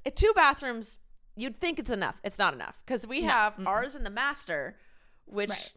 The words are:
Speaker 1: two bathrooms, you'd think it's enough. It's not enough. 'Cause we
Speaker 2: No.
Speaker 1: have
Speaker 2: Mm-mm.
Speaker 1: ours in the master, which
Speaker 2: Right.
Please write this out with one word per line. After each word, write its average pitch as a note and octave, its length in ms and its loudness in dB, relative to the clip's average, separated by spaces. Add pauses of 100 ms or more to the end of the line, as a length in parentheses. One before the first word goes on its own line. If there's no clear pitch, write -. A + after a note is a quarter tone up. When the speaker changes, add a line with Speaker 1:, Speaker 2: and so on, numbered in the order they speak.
(160)
Speaker 1:
two G#4+ 180 6
bathrooms, C4+ 640 2 (380)
you'd A#3 240 -8
think E4+ 180 -2
it's A#3 120 -4
enough. F#3+ 340 -2
It's - 140 -8
not F3+ 160 2
enough. - 320 -12
'Cause B3 200 -4
we C4 140 -4
Speaker 2:
No. A#3 80 0
Speaker 1:
have G#3+ 280 4
Speaker 2:
Mm-mm. F#3+ 100 -6
Speaker 1:
ours A#3 280 0
in C#4 80 -6
the G#3 80 -4
master, G3+ 680 -4 (500)
which G#3 240 -4
Speaker 2:
Right. - 260 -8